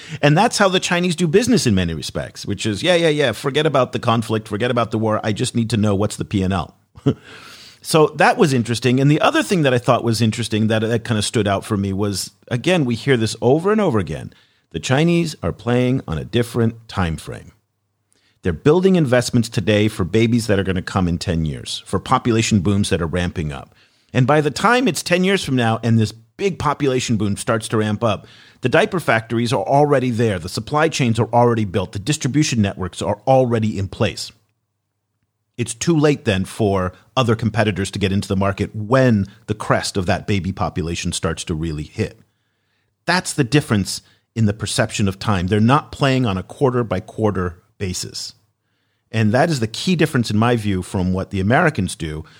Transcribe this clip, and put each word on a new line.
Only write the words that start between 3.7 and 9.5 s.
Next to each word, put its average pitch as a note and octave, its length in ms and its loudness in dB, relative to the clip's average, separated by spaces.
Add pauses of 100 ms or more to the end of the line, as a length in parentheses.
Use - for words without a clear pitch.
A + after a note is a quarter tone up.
the A#2+ 60 -4
conflict, A2+ 500 0
forget A#2+ 220 -2
about A#2 200 0
the A2 80 -2
war, G#2+ 240 0
I A2+ 100 -2
just A#2 220 -4
need A#2 160 0
to A#2+ 60 0
know G#2 180 2
what's G2+ 220 -2
the - 80 -6
P G2 180 -2
and F#2 100 0
L." F2+ 240 -4 (280)
<laughs> - 100 2 (680)
So D#3 360 4
that A3 200 4
was F3+ 160 4
interesting. B2 480 2
And C#3 100 4
the D3+ 100 4
other C#4+ 220 2
thing F#3 200 0